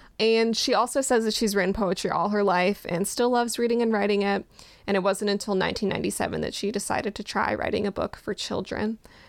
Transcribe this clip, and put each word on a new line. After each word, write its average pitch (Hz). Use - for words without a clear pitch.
And 226
she -
also 240
says 247
that 214
she's 208
written 190
poetry 190
all 175
her 208
life 185
and 175
still 240
loves 240
reading 233
and 226
writing 202
it. 202
And 202
it 180
wasn't 202
until 208
nineteen 190
ninety-seven -
that -
she 202
decided -
to 202
try -
writing -
a 196
book -
for -
children. -